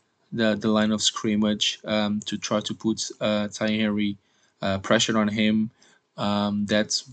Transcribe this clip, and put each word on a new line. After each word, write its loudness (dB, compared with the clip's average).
the, 2
the -2
line 4
of 0
scrimmage, 0
um, 0
to -6
try -2
to -6
put, -4
uh, 0
Ty -2
Henry, 0
uh, -2
pressure 2
on 2
him. 0
Um, 0
that 0